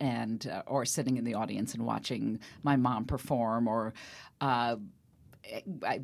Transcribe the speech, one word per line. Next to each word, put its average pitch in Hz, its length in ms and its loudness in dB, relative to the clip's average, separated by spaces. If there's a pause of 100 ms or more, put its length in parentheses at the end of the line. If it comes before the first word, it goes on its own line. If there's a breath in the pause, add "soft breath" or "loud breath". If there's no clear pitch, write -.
and, 117 460 0
uh, 95 200 -4
or 131 200 2
sitting 127 320 2
in 113 60 -2
the 117 100 0
audience 104 400 -2
and 113 100 -4
watching 110 560 -2 (220 soft breath)
my 143 140 6
mom 123 280 4
perform, 117 640 2
or, 110 240 2 (480 soft breath)
uh, 120 360 2 (1080)
I, 113 220 0